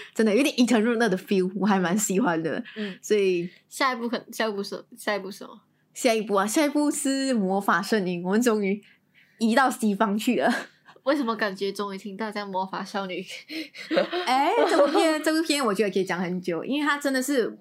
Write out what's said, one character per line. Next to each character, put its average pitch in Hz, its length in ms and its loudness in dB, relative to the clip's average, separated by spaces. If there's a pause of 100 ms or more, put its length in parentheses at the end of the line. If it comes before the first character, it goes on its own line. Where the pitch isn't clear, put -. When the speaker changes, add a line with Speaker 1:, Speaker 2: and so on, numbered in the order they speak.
Speaker 1:
<laughs> - 140 -18
真 220 100 2
的 202 100 4
有 254 60 6
点 294 180 0
伊 254 60 6
藤 220 160 4
润 226 180 2
二 233 80 2
的 185 80 2
feel， 185 400 0
我 196 120 0
还 196 100 4
蛮 180 180 2
喜 196 240 0
欢 170 220 0
的。 147 220 -4 (120)
Speaker 2:
嗯。 202 240 -8
Speaker 1:
所 - 160 0
以 185 320 2 (220)
Speaker 2:
下 262 240 -2
一 - 20 -8
部 233 140 -6
可-， 233 100 -4 (140)
下 220 140 -2
一 214 40 -4
部 196 120 -4
是， - 200 -12 (140)
下 208 180 -4
一 196 40 -2
部 190 100 -12
是 196 100 -14
什 - 60 -16
么？ - 160 -20 (320)
Speaker 1:
下 247 180 2
一 220 120 2
部 202 100 -4
啊， 196 140 4
下 294 180 2
一 294 40 2
部 294 200 2
是 269 420 0
魔 196 300 2
法 196 180 2
圣 202 300 0
婴， 175 140 -4
我 180 80 -2
们 214 100 4
终 214 240 2
于 202 160 -2 (560)
移 220 160 2
到 269 160 6
西 214 240 0
方 202 240 0
去 233 200 0
了。 240 140 2 (520)
Speaker 2:
为 277 120 2
什 285 80 0
么 226 120 -2
感 208 200 -2
觉 196 160 -4
终 202 220 -6
于 190 60 -8
听 196 180 -12
到 220 140 -6
这 208 80 -6
样 202 100 -8
魔 185 160 -2
法 190 180 -8
少 196 220 -6
女？ 180 180 -6 (540)
<laughs> 339 480 -2
Speaker 1:
哎， 277 260 2 (160)
这 311 80 2
部 285 160 4
片， 320 300 2
这 311 100 0
部 320 140 2
片 285 180 0
我 214 80 2
觉 208 120 2
得 196 80 0
可 202 80 0
以 185 40 2
讲 180 160 -4
很 180 220 -2
久， 165 240 -4
因 285 160 -2
为 294 60 0
它 285 100 2
真 277 160 -2
的 262 80 0
是 254 400 0